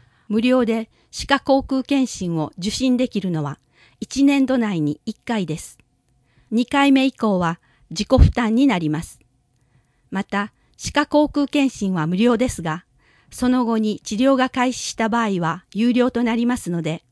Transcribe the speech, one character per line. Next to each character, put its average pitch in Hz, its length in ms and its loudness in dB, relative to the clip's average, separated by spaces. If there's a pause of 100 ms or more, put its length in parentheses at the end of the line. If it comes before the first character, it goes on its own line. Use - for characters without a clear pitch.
(300)
無 214 120 0
料 247 220 4
で 226 260 -2 (200)
歯 - 180 -10
科 277 140 2
口 269 220 2
腔 269 200 -2
健 269 240 0
診 170 300 -6
を 156 200 -4
受 185 120 -6
診 254 260 0
で 247 140 0
き 202 100 -6
る 190 120 -4
の 156 120 -2
は 143 160 -8 (400)
一 - 240 -2
年 277 220 4
度 254 120 0
内 208 220 0
に 147 260 -2
一 - 200 -8
回 214 200 -2
で 151 120 -6
す。 - 200 -18 (720)
二 233 140 0
回 277 260 2
目 269 140 4
以 269 60 0
降 208 280 0
は 170 200 -2 (300)
自 214 160 -6
己 262 120 4
負 - 140 8
担 220 240 0
に 262 100 4
な 214 140 2
り 156 100 -2
ま 156 140 -4
す。 - 160 -20 (880)
ま 190 140 -6
た、 202 300 -6 (240)
歯 - 160 -10
科 294 120 0
口 294 220 2
腔 285 200 -2
健 277 220 2
診 190 240 -4
は 160 140 -2
無 175 80 -2
料 233 220 4
で 247 100 0
す - 140 -8
が、 160 240 -8 (440)
そ 247 200 -2
の 254 160 2
後 226 120 0
に 214 260 -2
治 - 120 -8
療 262 200 4
が 262 140 0
開 254 220 -2
始 - 200 -10
し - 20 -16
た 226 160 -2
場 233 140 0
合 196 180 -2
は 165 320 -4
有 226 180 2
料 247 200 2
と 240 120 -2
な 233 120 0
り 233 100 0
ま 247 100 0
す - 140 -8
の 170 120 -4
で 160 300 -6